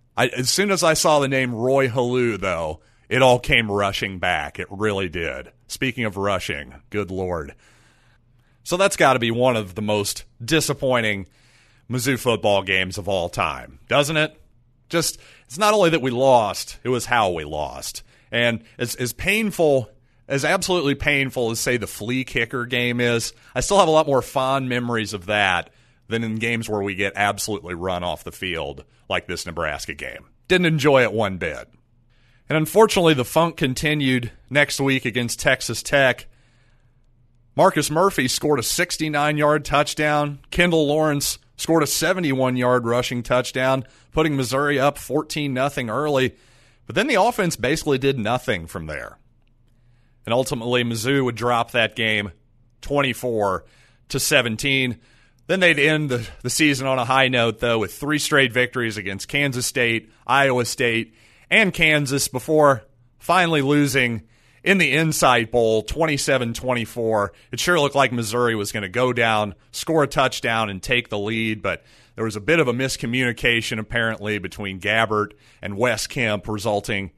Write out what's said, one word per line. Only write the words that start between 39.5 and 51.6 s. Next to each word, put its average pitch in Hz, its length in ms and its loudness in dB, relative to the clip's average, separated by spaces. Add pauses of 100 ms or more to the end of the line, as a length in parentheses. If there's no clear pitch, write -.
touchdown. 147 760 0 (100)
Kendall 165 360 4
Lawrence 147 520 0 (180)
scored 165 260 2
a 139 40 2
seventy-one-yard 131 960 0
rushing 120 380 -2
touchdown, 131 600 0 (280)
putting 160 240 0
Missouri 135 420 0
up 143 200 2
fourteen 147 560 -4
nothing 131 340 -2
early. 131 460 0 (520)
But 110 100 -6
then 214 100 2
the 220 160 2
offense 208 340 0
basically 139 400 0
did 135 220 0
nothing 107 480 -4
from 80 200 -10
there. 67 300 -10 (1080)
And 113 80 0
ultimately, 123 500 0
Mizzou 120 400 0
would 120 120 -2
drop 120 340 0